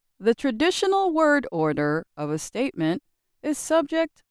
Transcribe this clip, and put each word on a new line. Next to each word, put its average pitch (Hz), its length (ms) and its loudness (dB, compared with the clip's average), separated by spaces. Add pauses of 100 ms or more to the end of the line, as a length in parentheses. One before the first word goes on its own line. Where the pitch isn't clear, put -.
(200)
the 214 140 2
traditional 359 760 0
word 294 380 4
order 151 560 0 (100)
of 147 140 -6
a 151 80 -2
statement 180 640 -4 (400)
is 294 160 -4
subject 320 720 -2